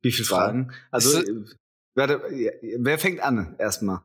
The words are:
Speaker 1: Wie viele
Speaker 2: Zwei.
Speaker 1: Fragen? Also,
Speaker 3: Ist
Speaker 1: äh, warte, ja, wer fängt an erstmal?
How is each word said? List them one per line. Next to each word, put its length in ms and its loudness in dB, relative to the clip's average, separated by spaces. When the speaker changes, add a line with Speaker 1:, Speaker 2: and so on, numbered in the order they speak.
Speaker 1:
Wie 100 2
viele 160 0
Speaker 2:
Zwei. 80 2
Speaker 1:
Fragen? 360 2
Also, 280 2
Speaker 3:
Ist 100 -2
Speaker 1:
äh, 40 -2
warte, 260 2
ja, 160 0
wer 200 2
fängt 220 0
an 380 0
erstmal? 460 -2